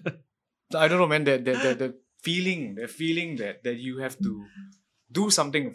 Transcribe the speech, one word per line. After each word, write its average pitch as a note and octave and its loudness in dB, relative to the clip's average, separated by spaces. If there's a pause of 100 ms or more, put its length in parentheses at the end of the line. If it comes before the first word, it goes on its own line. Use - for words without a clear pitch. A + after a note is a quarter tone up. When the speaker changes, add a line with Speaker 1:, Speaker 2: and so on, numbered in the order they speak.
(280)
Speaker 1:
<laughs> - -12
Speaker 2:
I D#3 6
don't F3+ 4
know, F3 6
man, D3+ 2
that, C3 4
that, B2+ 2
that, B2+ 2
the B2+ -4 (260)
feeling, E3+ -2
the A#2 -8
feeling E3 -2
that, G2+ -8
that A#2+ -4
you B2+ -8
have C3 -8
to G2+ -4 (680)
do G3 0
something C#3+ 2